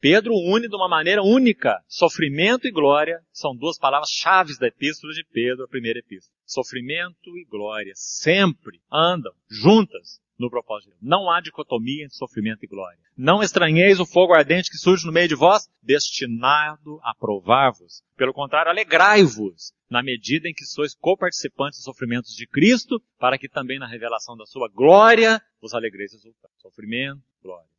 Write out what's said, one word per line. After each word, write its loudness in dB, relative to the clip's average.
Pedro 4
une 0
de -10
uma -2
maneira 0
única. 2
Sofrimento 0
e -6
glória 0
são -8
duas -6
palavras 0
chaves 0
da -2
epístola -6
de -12
Pedro, -4
a -16
primeira -6
epístola. -20
Sofrimento -10
e -18
glória -10
sempre -2
andam -2
juntas 2
no -6
propósito -8
de -20
Deus. -14
Não 0
há 0
dicotomia -6
entre -20
sofrimento -8
e -20
glória. -14
"Não 2
estranheis 2
o -2
fogo 4
ardente 2
que -16
surge 2
no -6
meio 2
de 0
vós, 4
destinado -2
a -8
provar-vos. -2
Pelo -2
contrário, -2
alegrai-vos, 2
na -4
medida -6
em -10
que -16
sois -8
coparticipantes -4
dos -20
sofrimentos -8
de -16
Cristo, 0
para 0
que -18
também -8
na -14
revelação -10
da -20
sua -8
glória 6
vos -16
alegreis -8
resultando." -20
Sofrimento, -12
glória. -20